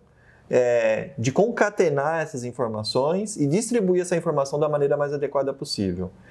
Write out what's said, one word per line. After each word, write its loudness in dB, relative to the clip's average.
é, 2
de 0
concatenar 2
essas -8
informações -2
e 0
distribuir 2
essa -2
informação -2
da 2
maneira 2
mais -2
adequada -2
possível. -4